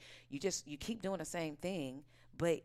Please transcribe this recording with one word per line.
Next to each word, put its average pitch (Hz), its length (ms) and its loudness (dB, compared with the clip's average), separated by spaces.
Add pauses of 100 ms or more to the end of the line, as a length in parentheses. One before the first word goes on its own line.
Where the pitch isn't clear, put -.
(300)
you 139 80 -4
just, 185 280 0
you 147 120 -6
keep 226 240 -2
doing 190 160 0
the 160 80 -4
same 160 300 0
thing, 147 460 -2 (360)
but 165 260 6